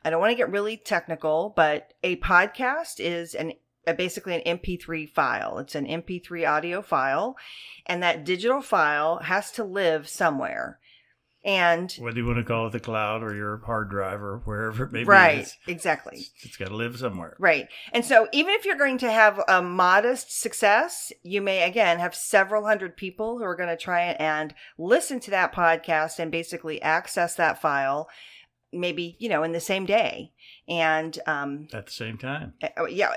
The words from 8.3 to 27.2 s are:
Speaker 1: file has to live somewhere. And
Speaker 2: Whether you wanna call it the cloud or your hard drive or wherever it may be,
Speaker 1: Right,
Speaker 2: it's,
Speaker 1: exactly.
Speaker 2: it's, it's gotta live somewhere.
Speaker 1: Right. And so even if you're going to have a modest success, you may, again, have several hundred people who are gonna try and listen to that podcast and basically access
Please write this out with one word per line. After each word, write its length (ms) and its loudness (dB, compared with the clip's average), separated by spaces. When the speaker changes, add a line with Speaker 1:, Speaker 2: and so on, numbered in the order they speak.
Speaker 1:
file 580 2
has 340 -2
to 120 -6
live 440 0
somewhere. 720 -2
And 540 2
Speaker 2:
Whether 200 -6
you 80 0
wanna 180 0
call 240 -2
it 40 -8
the 60 -4
cloud 460 -4
or 100 -6
your 220 -6
hard 240 -4
drive 320 -4
or 220 -8
wherever 400 -4
it 80 -6
may 80 -2
be, 60 -4
Speaker 1:
Right, 340 6
Speaker 2:
it's, 260 -12
Speaker 1:
exactly. 520 -4
Speaker 2:
it's, 140 -16
it's 120 -20
gotta 200 -8
live 200 -6
somewhere. 440 -8
Speaker 1:
Right. 260 4
And 120 0
so 280 8
even 220 2
if 100 0
you're 120 0
going 220 0
to 120 -2
have 380 6
a 120 6
modest 800 2
success, 720 2
you 160 -2
may, 240 2
again, 340 4
have 160 -2
several 500 2
hundred 320 0
people 420 -6
who 60 -6
are 120 -4
gonna 200 -2
try 260 0
and 340 -2
listen 400 2
to 140 -10
that 200 2
podcast 680 2
and 100 -4
basically 500 -6
access 540 0